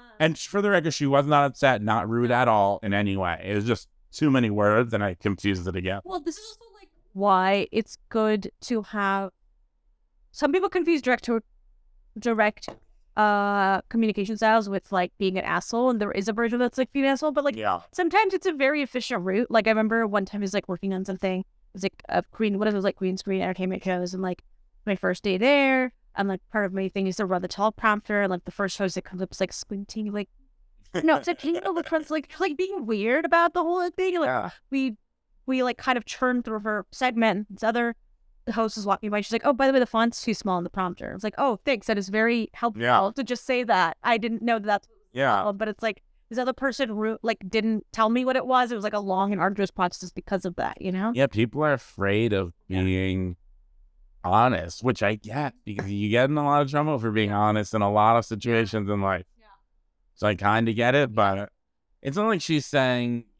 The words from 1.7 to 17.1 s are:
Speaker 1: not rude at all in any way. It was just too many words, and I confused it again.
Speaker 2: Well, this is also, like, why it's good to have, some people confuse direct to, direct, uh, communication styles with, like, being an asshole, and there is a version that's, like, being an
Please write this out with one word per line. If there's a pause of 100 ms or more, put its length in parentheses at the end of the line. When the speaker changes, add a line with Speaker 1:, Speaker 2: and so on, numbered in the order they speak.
Speaker 1:
not
rude
at
all
in
any
way.
It
was
just (240)
too
many
words,
and
I
confused
it
again.
Speaker 2:
Well,
this
is (160)
also,
like, (220)
why
it's (120)
good (120)
to
have, (1000)
some
people
confuse
direct
to, (760)
direct, (480)
uh,
communication
styles
with,
like,
being
an
asshole,
and
there
is
a
version
that's,
like,
being
an